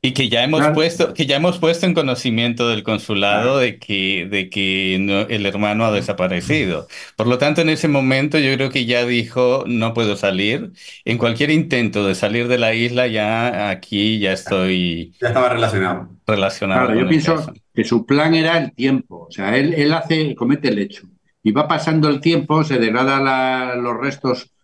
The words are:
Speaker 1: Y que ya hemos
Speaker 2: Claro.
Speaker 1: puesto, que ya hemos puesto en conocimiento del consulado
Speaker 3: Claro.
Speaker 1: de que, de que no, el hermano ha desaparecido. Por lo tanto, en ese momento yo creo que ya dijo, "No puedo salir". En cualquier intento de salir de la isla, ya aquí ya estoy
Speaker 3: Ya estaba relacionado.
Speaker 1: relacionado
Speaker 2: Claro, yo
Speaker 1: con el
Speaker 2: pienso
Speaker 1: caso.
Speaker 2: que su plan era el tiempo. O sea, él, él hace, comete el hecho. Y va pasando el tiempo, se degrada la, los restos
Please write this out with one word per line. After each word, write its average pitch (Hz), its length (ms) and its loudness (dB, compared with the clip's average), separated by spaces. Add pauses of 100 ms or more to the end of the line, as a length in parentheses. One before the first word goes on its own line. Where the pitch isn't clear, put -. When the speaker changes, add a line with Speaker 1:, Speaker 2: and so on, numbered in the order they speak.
Speaker 1:
Y 127 120 0
que 131 140 0
ya 117 140 2
hemos 147 220 2
Speaker 2:
Claro. 151 80 2
Speaker 1:
puesto, 165 400 0
que - 140 -2
ya 139 80 2
hemos 175 240 0
puesto 170 260 0
en 180 80 2
conocimiento 120 760 0
del 110 120 -2
consulado 104 640 0
Speaker 3:
Claro. 131 160 2
Speaker 1:
de 120 180 0
que, 95 500 -2
de 98 220 -4
que 95 500 0
no, 98 220 0
el 107 240 -4
hermano 104 400 0
ha 110 60 2
desaparecido. 92 960 -2 (280)
Por 110 120 0
lo 123 100 2
tanto, 147 240 2
en 156 80 2
ese 156 180 0
momento 139 520 2
yo 135 160 2
creo 131 160 -2
que 127 160 0
ya 120 180 2
dijo, 123 640 0
"No 117 260 0
puedo 110 220 0
salir". 104 560 -2 (340)
En 117 140 0
cualquier 120 320 0
intento 120 560 0
de 95 80 0
salir 117 320 -2
de 123 100 2
la 113 160 2
isla, 120 340 0
ya 107 640 -2
aquí 104 500 0
ya 95 140 0
estoy 90 880 -2
Speaker 3:
Ya 123 80 -2
estaba 123 200 2
relacionado. 95 600 -2 (180)
Speaker 1:
relacionado 95 600 0
Speaker 2:
Claro, 110 80 0
yo 117 100 2
Speaker 1:
con 185 40 -2
el - 0 -
Speaker 2:
pienso 160 260 2
Speaker 1:
caso. 156 180 -8 (200)
Speaker 2:
que 117 100 0
su 117 220 0
plan 151 300 2
era 160 220 2
el 131 160 -2
tiempo. 123 560 -2
O - 20 -20
sea, 104 260 -2
él, 147 160 2
él 147 200 2
hace, 156 420 -2
comete 135 340 0
el 104 100 0
hecho. - 280 -8 (360)
Y 110 80 4
va 151 160 0
pasando 156 420 2
el 139 120 0
tiempo, 156 420 2
se 143 140 0
degrada 127 440 2
la, 127 540 0
los 120 240 -4
restos 135 540 -4 (100)